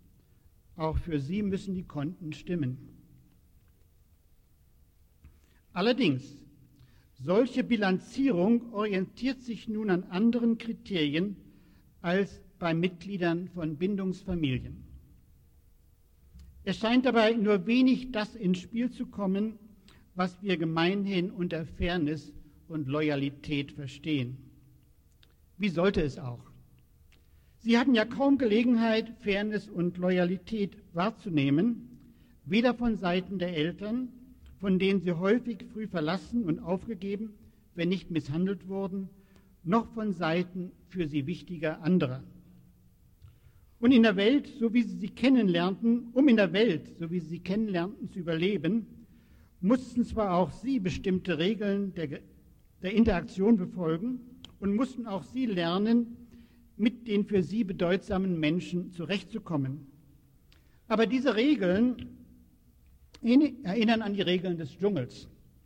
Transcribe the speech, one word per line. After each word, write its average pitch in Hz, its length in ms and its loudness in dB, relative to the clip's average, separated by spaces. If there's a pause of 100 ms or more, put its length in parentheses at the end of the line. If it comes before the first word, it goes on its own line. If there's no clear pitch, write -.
(760)
Auch 156 220 -2
für 156 220 -2
sie 180 220 -4
müssen 190 320 -4
die 180 100 -8
Konten 156 480 -8
stimmen. 143 460 -4 (3000)
Allerdings, 190 640 0 (840)
solche 226 440 2
Bilanzierung 208 1080 2
orientiert 208 680 -2
sich 226 260 -10
nun 214 220 -2
an 180 140 2
anderen 226 540 2
Kriterien 180 800 -2 (640)
als 185 420 -2 (160)
bei 165 160 0
Mitgliedern 180 720 -2
von 160 280 -6
Bindungsfamilien. 180 1080 -4 (1800)
Es 190 140 -4
scheint 247 280 2
dabei 226 260 4
nur 208 340 2
wenig 254 440 4
das 214 240 -6
ins 185 240 0
Spiel 240 320 -4
zu - 160 -10
kommen, 202 520 -4 (560)
was 180 280 -2
wir 190 140 0
gemeinhin 180 720 0
unter 175 360 -4
Fairness 165 680 -2 (360)
und 151 200 -6
Loyalität 143 840 -2
verstehen. 135 640 -4 (1200)
Wie 202 120 0
sollte 180 340 2
es 143 160 -2
auch? 123 360 -12 (1120)
Sie 233 140 6
hatten 269 160 4
ja 220 100 6
kaum 277 320 2
Gelegenheit, 226 840 4
Fairness 202 500 -2
und 175 260 -2
Loyalität 180 800 0 (160)
wahrzunehmen, 170 960 0 (560)
weder 233 300 2
von 233 240 0
Seiten 185 400 -2
der 175 180 -4
Eltern, 202 540 -2 (500)
von 185 180 2
denen 190 220 2
sie 175 120 -2
häufig 202 600 0
früh 214 140 -8
verlassen 185 580 -4
und 160 140 0
aufgegeben, 196 760 -6 (400)
wenn 170 140 -2
nicht 185 220 -2
misshandelt 175 580 -4
wurden, 190 400 -6 (540)
noch 220 320 0
von 214 180 -4
Seiten 175 600 -2 (160)
für 170 200 -4
sie 139 180 -4
wichtiger 165 560 -6
anderer. 151 400 2 (1600)
Und 240 120 6
in 226 100 10
der 214 140 6
Welt, 226 300 4 (120)
so 226 160 0
wie 240 80 4
sie 185 160 -4
sie 196 100 -6
kennenlernten, 226 1040 2
um 277 160 6
in 226 80 8
der 196 160 4
Welt, 196 460 2
so 170 120 -6
wie 180 100 -2
sie 156 80 -10
sie 165 120 -10
kennenlernten, 196 720 -4
zu - 80 -12
überleben, 175 680 0 (760)
mussten 247 420 2
zwar 202 300 -2
auch 170 160 2
sie 254 300 -4
bestimmte 180 580 -2
Regeln 196 560 0
der, 160 260 -8 (640)
der 185 100 -4
Interaktion 208 640 4
befolgen 180 640 -2 (400)
und 196 160 0
mussten 240 300 -2
auch 196 160 -6
sie 254 240 -4
lernen, 208 720 2 (580)
mit 214 300 -2
den 208 180 2
für 196 180 2
sie 196 220 -2
bedeutsamen 185 760 -2
Menschen 175 520 -2
zurechtzukommen. 160 920 -4 (1040)
Aber 220 180 2
diese 240 300 2
Regeln 226 720 2 (1120)
erinnern 233 800 2
an 202 120 -4
die 190 80 -2
Regeln 175 360 0
des 160 180 -10
Dschungels. 175 520 -4 (380)